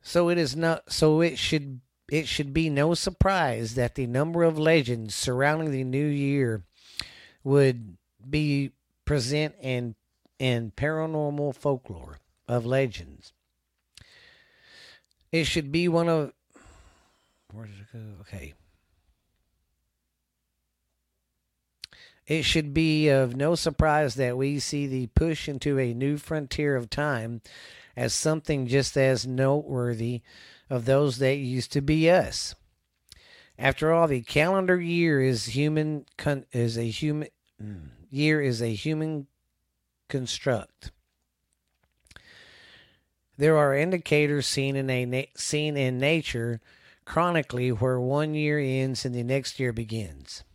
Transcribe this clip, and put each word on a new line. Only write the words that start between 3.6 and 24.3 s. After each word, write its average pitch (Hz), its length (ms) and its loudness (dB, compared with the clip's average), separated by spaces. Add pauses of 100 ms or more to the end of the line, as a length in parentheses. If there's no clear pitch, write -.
that 120 200 0
the 131 120 -4
number 160 360 0
of 160 160 4
legends 123 560 2
surrounding 147 560 0
the 131 140 -2
new 135 220 0
year 139 560 0 (840)
would 127 520 4 (320)
be 143 420 0 (340)
present 147 560 0
in, 123 340 -4 (440)
in 117 360 0
paranormal 151 800 -2
folklore 87 640 -6 (280)
of 120 180 -2
legends. 113 680 -4 (2000)
It 160 140 0
should 143 260 -2
be 170 160 2
one 170 220 2
of, 156 240 0 (1200)
where 110 120 -16
did 101 140 -18
it 104 140 -20
go? 117 60 -16 (220)
Okay. 76 320 -16 (3750)
It 156 160 0
should 151 300 0
be 156 360 4
of 131 260 4
no 151 200 0
surprise 151 600 2
that 123 220 0